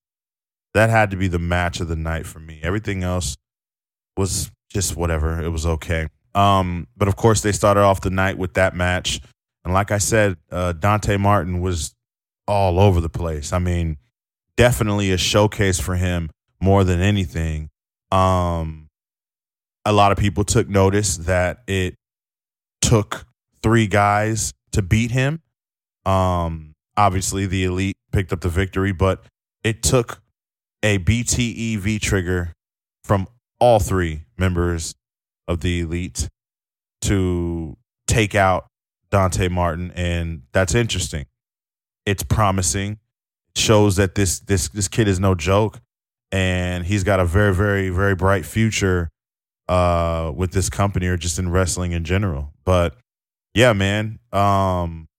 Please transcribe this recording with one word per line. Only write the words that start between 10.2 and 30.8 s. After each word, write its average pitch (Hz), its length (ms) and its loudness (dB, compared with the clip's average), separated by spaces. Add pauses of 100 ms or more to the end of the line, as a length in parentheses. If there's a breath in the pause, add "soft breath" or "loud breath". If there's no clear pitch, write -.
uh, 87 200 -2
Dante 104 440 0
Martin 95 440 2
was 90 360 -4 (500)
all 98 320 2
over 95 220 6
the 82 100 -2
place. 80 420 -6
I 90 60 0
mean, 87 400 -2 (580)
definitely 107 540 2
a 92 80 2
showcase 104 640 2
for 92 160 -4
him 90 340 -2 (300)
more 95 240 4
than 90 160 2
anything. 82 720 -2 (420)
Um, 87 720 0 (1000)
a 107 80 2
lot 101 180 6
of 95 60 -2
people 104 260 0
took 107 240 0
notice 98 480 2
that 87 500 -2
it 95 280 -4 (880)
took - 420 0 (380)
three 113 240 4
guys 104 640 0 (200)
to 107 100 0
beat 110 280 2
him. 135 300 -2 (640)
Um, 87 720 -2 (240)
obviously, 98 480 0
the 92 180 -2
Elite 92 320 -2 (160)
picked 98 180 -2
up 85 120 -6
the 92 80 -2
victory, 95 420 -2
but 92 320 0 (400)
it 110 180 -4
took - 380 0 (600)